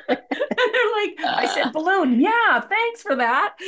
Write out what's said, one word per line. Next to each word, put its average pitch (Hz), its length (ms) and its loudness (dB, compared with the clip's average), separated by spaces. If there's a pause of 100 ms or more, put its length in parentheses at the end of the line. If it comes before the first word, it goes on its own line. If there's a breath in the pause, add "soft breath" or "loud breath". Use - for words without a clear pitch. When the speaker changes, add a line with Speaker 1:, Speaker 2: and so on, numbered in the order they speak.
Speaker 1:
<laughs> - 0 -
and - 100 0 (560)
they're 480 260 2
like, 415 140 -4 (100)
"I - 300 0
said 277 140 -2
Speaker 2:
Uh. - 40 -6
Speaker 1:
balloon. 311 480 2
Yeah, 415 400 2
thanks 466 420 -4
for 302 140 -2
that." 254 380 0 (140 loud breath)